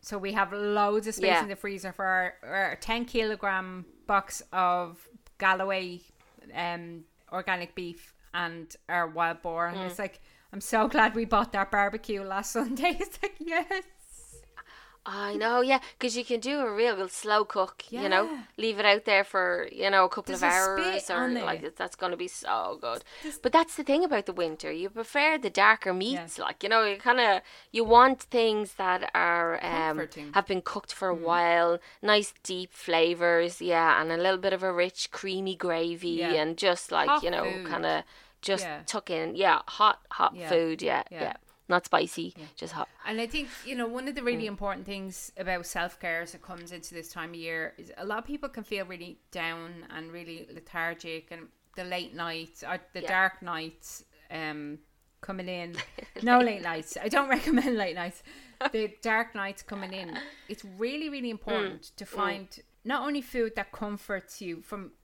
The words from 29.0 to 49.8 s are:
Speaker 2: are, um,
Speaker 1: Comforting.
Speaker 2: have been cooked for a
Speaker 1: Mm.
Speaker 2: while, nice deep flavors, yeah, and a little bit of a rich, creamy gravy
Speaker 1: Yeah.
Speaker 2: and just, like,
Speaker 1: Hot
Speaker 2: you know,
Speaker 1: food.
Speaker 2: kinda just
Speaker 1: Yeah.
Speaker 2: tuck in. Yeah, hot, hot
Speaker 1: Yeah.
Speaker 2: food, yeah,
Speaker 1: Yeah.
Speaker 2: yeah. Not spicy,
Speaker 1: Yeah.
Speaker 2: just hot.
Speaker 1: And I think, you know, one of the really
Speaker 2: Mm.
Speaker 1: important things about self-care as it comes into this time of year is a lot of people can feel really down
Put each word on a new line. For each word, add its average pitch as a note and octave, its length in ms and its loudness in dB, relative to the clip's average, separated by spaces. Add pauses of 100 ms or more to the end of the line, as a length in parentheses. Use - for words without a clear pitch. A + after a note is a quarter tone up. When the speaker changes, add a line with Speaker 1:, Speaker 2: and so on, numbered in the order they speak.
Speaker 2:
are, E3+ 400 2 (100)
um, D#3+ 320 0
Speaker 1:
Comforting. D3+ 380 -8
Speaker 2:
have G3 120 4
been F#3 160 -2
cooked - 300 -8
for F#3+ 160 -4
a F3+ 80 0
Speaker 1:
Mm. E3 60 -8
Speaker 2:
while, E3+ 560 4 (240)
nice G#3 400 2
deep F#3 320 -6
flavors, E3+ 880 2
yeah, E3 400 6
and E3 100 0
a E3 60 0
little F#3 200 2
bit F#3+ 140 0
of F#3 100 -2
a F#3+ 100 0
rich, F3 380 0
creamy F#3+ 460 -4
gravy E3+ 540 -2
Speaker 1:
Yeah. E3+ 240 0
Speaker 2:
and D#3+ 240 2
just, F3+ 340 2
like, D#3+ 160 4
Speaker 1:
Hot D4 140 4
Speaker 2:
you E3+ 80 0
know, F3 200 0
Speaker 1:
food. F#3 180 -6
Speaker 2:
kinda E3 360 0 (380)
just F#3+ 240 -2
Speaker 1:
Yeah. D#3 180 -8
Speaker 2:
tuck - 240 -6
in. D#3+ 260 -4
Yeah, E3+ 320 4
hot, - 460 4
hot - 240 2
Speaker 1:
Yeah. E3+ 140 -6
Speaker 2:
food, E3 320 2
yeah, C3+ 280 0
Speaker 1:
Yeah. E3 120 -8
Speaker 2:
yeah. - 100 -4 (360)
Not F3 160 2
spicy, E3+ 520 0
Speaker 1:
Yeah. D3+ 100 -18 (100)
Speaker 2:
just E3 160 -10
hot. - 160 -6 (160)
Speaker 1:
And A3 160 -6
I A#3 80 -6
think, C#4+ 200 -6 (160)
you B3+ 120 -8
know, A#3+ 100 -4
one B3+ 220 -8
of C#4+ 80 -8
the C4+ 80 -8
really A#3+ 220 -2
Speaker 2:
Mm. - 20 -4
Speaker 1:
important G3 380 -6
things F#3+ 500 -10
about F3+ 300 -4
self-care E3+ 560 -6
as E3+ 120 -12
it E3 80 -20
comes E3+ 300 -14
into F3 220 -16
this E3 180 -14
time E3+ 180 -10
of E3+ 60 -14
year E3 420 -6
is E3+ 180 -18
a - 80 -10
lot G#3+ 140 -6
of A#3 60 -10
people C#4+ 240 -8
can A#3 160 -12
feel G3 220 -6
really F3 340 -16 (100)
down E3 600 -6